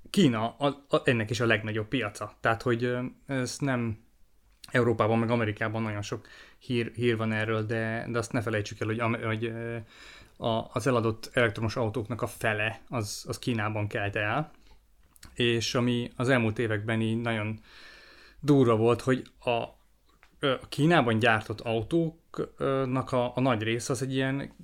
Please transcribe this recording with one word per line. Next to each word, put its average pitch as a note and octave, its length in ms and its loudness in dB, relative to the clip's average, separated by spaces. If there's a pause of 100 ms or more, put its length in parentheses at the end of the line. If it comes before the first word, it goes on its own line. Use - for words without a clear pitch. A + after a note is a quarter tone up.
Kína A#2 480 4
a, C#3+ 80 -2 (240)
a, D#3 140 2
ennek A2+ 260 2
is A2+ 100 -2
a A#2+ 60 2
legnagyobb A2 420 0
piaca. G#2+ 520 -4
Tehát, A2+ 220 0
hogy, A#2+ 220 0
ö, B2 160 -2 (280)
ez B2+ 320 -4
nem A#2+ 400 -2 (720)
Európában, A2+ 480 4
meg A2+ 100 0
Amerikában A2+ 520 0
nagyon G#2 200 -4
sok G#2+ 260 -8 (320)
hír, A#2 360 -2
hír A#2 220 2
van A2 140 0
erről, A2 340 0
de, A2+ 440 -2
de A#2 80 -2
azt A#2 140 -4
ne B2 100 0
felejtsük A2 380 -4
el, A2 80 -2
hogy A2 120 -2
am-, A#2 240 0
hogy, A2 220 -2
ö, A#2 300 -6 (640)
a, A2+ 340 -2
az B2 160 -2
eladott A2+ 460 0
elektromos A2+ 420 0
autóknak A2+ 460 -4
a A#2 60 -4
fele A2 600 -4
az, A2 380 -6
az A#2+ 120 -6
Kínában G#2+ 480 -2
kelt G#2 280 -4
el. A2+ 360 -2 (840)
És A#2 420 2
ami A#2+ 400 0
az B2 140 0
elmúlt A2+ 300 2
években A2 420 0
így A2+ 200 0
nagyon A2 380 -4 (800)
durva C3+ 360 6
volt, A#2 260 4
hogy C3 220 0 (160)
a, A#2 240 -2 (760)
ö, C#3 120 2
a - 180 -4
Kínában C#3 500 4
gyártott A2 420 2
autóknak C3+ 1500 -2
a, B2 240 0
a - 60 -2
nagy B2 220 2
része A#2 300 -2
az A#2+ 80 -4
egy C3+ 120 -4
ilyen C3+ 380 -2 (120)